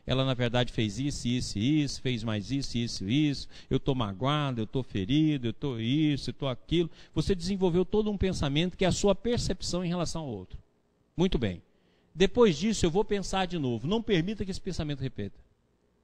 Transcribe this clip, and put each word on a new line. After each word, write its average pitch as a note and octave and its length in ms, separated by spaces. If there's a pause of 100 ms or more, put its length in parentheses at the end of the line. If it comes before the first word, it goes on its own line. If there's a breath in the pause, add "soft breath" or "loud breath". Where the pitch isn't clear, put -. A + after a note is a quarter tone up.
ela C3 200
na C3+ 80
verdade A#2+ 360
fez G#2+ 280
isso, C#3 280
isso A#2+ 320
e D3 240
isso, - 200
fez B2 200
mais G#2+ 280
isso, C3+ 260
isso A2+ 320
e D3 220
isso, - 180 (220 loud breath)
eu C3 100
tô C#3+ 140
magoado, B2+ 640
eu G#2+ 60
tô C3 160
ferido, C3+ 640
eu A2 80
tô C3 240
isso, C#3 500
eu A#2+ 60
tô - 120
aquilo." D#3 440 (240 loud breath)
Você E3 200
desenvolveu F#3 480
todo G#3 280
um G3+ 80
pensamento E3 580
que - 80
é F#3 40
a F#3+ 40
sua G3 220
percepção F#3+ 680
em F3 60
relação E3+ 340
ao D3 60
outro. G2 300 (580)
Muito F3+ 220
bem. F#2+ 240 (520 soft breath)
Depois G3 440
disso, G3+ 260
eu E3+ 60
vou G3 160
pensar F#3+ 400
de F3 120
novo. B2 280
Não G#3+ 160
permita G3 420
que F#3 60
esse F#3 100
pensamento D3+ 400
repita. A#2 400 (640)